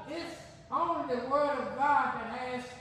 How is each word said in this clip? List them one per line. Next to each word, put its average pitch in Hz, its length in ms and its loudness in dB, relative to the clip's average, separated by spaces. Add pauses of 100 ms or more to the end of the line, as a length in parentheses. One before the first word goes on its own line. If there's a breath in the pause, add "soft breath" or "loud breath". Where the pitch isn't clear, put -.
It's 330 260 -8 (360)
only 294 440 2
the 240 120 0
word 277 320 4
of 214 180 -4
God 277 380 4
that 226 240 -6
has 254 260 -6 (160)